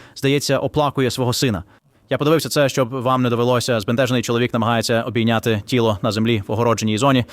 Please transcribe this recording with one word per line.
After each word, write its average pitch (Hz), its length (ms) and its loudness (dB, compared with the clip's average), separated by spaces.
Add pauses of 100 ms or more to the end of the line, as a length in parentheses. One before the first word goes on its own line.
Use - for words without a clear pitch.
(160)
здається, 135 440 0
оплакує 135 520 0
свого 123 220 -2
сина. 104 300 -2 (460)
Я 131 80 -2
подивився 147 320 0
це, 143 200 2
щоб 127 200 -2
вам 127 320 0
не 123 80 2
довелося. 120 500 0
Збентежений 120 440 0
чоловік 120 300 0
намагається 117 500 0
обійняти 113 640 0
тіло 113 360 0
на 110 100 0
землі 110 360 0
в - 40 -8
огородженій 110 460 0
зоні, 131 360 2